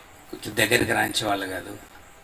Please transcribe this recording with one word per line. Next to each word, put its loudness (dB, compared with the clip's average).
కొంచెం -8
దగ్గరికి 4
రానిచ్చేవాళ్ళు 0
కాదు. -8